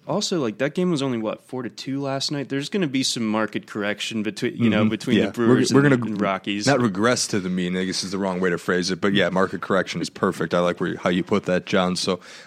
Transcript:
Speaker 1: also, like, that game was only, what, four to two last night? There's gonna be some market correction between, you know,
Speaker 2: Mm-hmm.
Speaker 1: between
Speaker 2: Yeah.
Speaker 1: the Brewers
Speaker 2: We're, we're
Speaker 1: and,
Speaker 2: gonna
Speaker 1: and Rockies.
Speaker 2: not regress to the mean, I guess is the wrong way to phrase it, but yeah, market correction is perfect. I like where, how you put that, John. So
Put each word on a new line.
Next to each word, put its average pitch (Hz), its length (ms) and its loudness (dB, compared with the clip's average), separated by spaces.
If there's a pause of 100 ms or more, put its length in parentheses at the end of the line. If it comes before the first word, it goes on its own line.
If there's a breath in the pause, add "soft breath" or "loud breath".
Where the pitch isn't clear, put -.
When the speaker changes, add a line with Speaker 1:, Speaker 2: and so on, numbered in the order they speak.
Speaker 1:
also, 180 320 -2
like, 113 200 -4
that 143 160 -2
game 180 140 2
was 143 140 0
only, 123 160 -2
what, 107 240 -6
four 127 180 -10
to 113 80 -8
two 139 320 -8
last 135 300 -4
night? 139 160 -4
There's 139 220 -4
gonna 190 180 0
be 131 160 -2
some 117 240 -2
market 107 400 -2
correction 104 560 -4
between, 110 320 -4
you 117 140 4
know, 107 140 4
Speaker 2:
Mm-hmm. 107 60 4
Speaker 1:
between 110 280 0
Speaker 2:
Yeah. 110 80 4
Speaker 1:
the 101 80 -4
Brewers 120 400 4
Speaker 2:
We're, 135 80 8
we're 147 60 6
Speaker 1:
and, 131 120 6
Speaker 2:
gonna 113 140 -4
Speaker 1:
and 101 80 -2
Rockies. 101 440 -2
Speaker 2:
not 135 140 4
regress 117 480 2
to 104 140 -2
the 92 80 -2
mean, 90 260 -2
I 92 80 0
guess 92 220 -4
is 92 60 -8
the 98 60 -4
wrong 95 220 -2
way 92 100 2
to 85 80 0
phrase 90 340 0
it, 85 100 -4
but 101 120 2
yeah, 95 160 4
market 92 320 0
correction 90 400 0
is - 80 -4
perfect. 87 460 -2
I 87 60 4
like 87 200 2
where, 87 160 -2
how - 140 -2
you 90 120 2
put 98 220 0
that, 90 220 0
John. 92 280 2
So 92 260 -2 (260 loud breath)